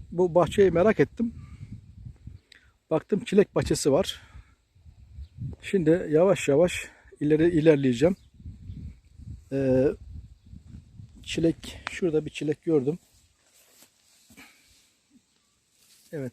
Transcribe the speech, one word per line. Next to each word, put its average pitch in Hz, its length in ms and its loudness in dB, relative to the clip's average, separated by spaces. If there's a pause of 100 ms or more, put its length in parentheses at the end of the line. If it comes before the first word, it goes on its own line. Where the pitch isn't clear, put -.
(100)
bu 175 240 -2
bahçeyi 175 360 4
merak 180 300 2
ettim. 233 340 -2 (1600)
Baktım - 340 -2
çilek - 300 2
bahçesi 147 380 0
var. - 300 -2 (1400)
Şimdi 170 480 2
yavaş 165 380 2
yavaş 160 420 2 (300)
ileri 156 300 2
ilerleyeceğim. 147 640 4 (1400)
Ee, 131 340 2 (1400)
çilek, - 580 -4 (100)
şurada 156 340 -2
bir 147 60 -10
çilek 147 320 -6
gördüm. 156 360 0 (3250)
Evet 135 200 -10